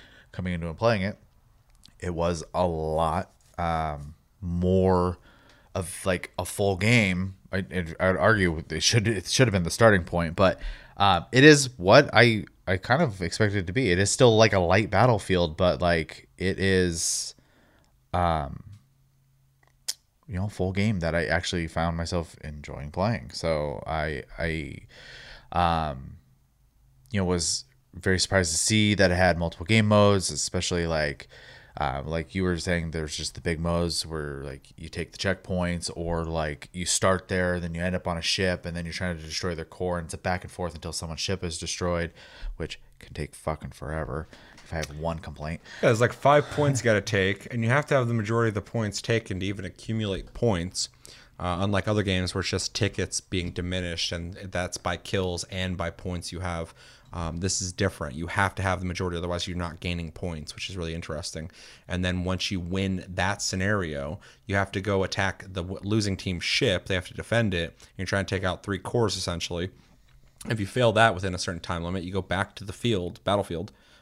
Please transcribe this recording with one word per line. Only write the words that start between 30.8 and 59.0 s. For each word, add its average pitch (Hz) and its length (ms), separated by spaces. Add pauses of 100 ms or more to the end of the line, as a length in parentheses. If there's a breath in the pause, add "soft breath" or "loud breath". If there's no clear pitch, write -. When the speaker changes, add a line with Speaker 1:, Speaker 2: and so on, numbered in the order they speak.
Speaker 1:
like, 78 420 (500 loud breath)
uh, 67 280
like 80 280
you 95 80
were 90 140
saying, 82 340
there's 78 260
just - 180
the - 60
big 82 200
modes 85 440
where, 73 380
like, 69 340
you 80 120
take 85 240
the - 60
checkpoints, 87 760
or, 82 300
like, 78 480
you 90 140
start 95 420
there, 90 320
then 85 140
you 82 80
end 90 120
up 90 140
on 85 100
a 82 40
ship, 90 440
and 85 100
then 85 80
you're 82 100
trying 90 220
to 78 60
destroy 80 320
their 80 100
core, 90 340
and 82 80
it's - 80
a - 40
back 90 240
and - 80
forth 85 240
until 80 180
someone's 80 280
ship 92 240
is 82 140
destroyed, 85 540 (440 loud breath)
which - 240 (180)
can - 140
take 76 220
fucking 76 360
forever. 78 560 (380 loud breath)
If - 80
I 85 40
have 76 220
one 80 220
complaint. 78 400 (200 loud breath)
Speaker 2:
Yeah, - 100
there's, 113 100
like, 120 140
five 143 360
points 143 300
you - 40
gotta 107 180
take, 98 500
and 117 100
you 113 80
have 143 160
to 156 80
have 127 140
the 117 60
majority 113 340
of 104 60
the 101 80
points 107 380
taken 113 400
to 95 60
even 98 180
accumulate 104 720
points. 90 540 (500 loud breath)
Uh, 87 220
unlike 98 260
other 107 160
games 92 320
where 98 60
it's 87 100
just - 240
tickets - 460
being 87 300
diminished, 90 600
and 85 220 (180)
that's 90 280
by 90 180
kills 92 480
and 92 320
by 85 140
points 87 420
you 87 80
have. 85 320 (400 loud breath)
Um, 82 260
this 92 240
is 90 100
different. 85 440
You 82 100
have 98 300
to 95 60
have 92 180
the 92 60
majority, 90 300